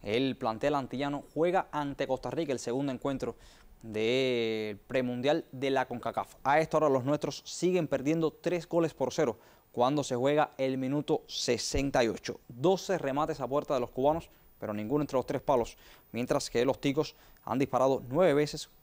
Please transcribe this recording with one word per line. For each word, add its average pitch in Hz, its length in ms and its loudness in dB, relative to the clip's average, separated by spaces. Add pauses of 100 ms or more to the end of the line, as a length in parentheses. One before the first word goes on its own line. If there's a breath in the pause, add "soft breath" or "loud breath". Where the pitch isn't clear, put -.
El 120 360 0
plantel 127 380 0
antillano 139 480 -4 (100)
juega 175 380 2
ante 143 340 -4
Costa 131 240 -4
Rica 143 220 -4
el 120 80 -2
segundo 135 320 -2
encuentro 127 440 -4 (460 loud breath)
del 113 1040 0
premundial 127 680 0
de 135 200 -2
la 131 160 2
concacaf. 113 560 -6
A 143 160 6
esta 160 180 2
hora 151 120 4
los 131 160 2
nuestros 147 380 -2
siguen 175 440 0
perdiendo 151 440 0
tres 170 380 -4
goles 170 240 2
por 123 180 -2
cero 127 280 0 (320 loud breath)
cuando 135 320 2
se 127 120 -2
juega 143 440 2
el 135 180 0
minuto 139 480 -2
sesenta 135 800 0
y 117 60 4
ocho. - 380 -6
Doce 170 520 0
remates 147 420 -2
a 120 60 -4
puerta 143 260 -2
de 131 60 0
los 120 100 -4
cubanos, 147 400 0 (300 soft breath)
pero 107 160 -6
ninguno 110 260 -2
entre 143 160 -2
los 123 80 0
tres 131 160 -4
palos, 123 340 0 (360 loud breath)
mientras 127 400 -2
que 120 140 2
los 135 140 0
ticos 143 360 -2 (280 loud breath)
han 120 140 -2
disparado 131 500 2
nueve 147 280 4
veces 147 340 -2 (140)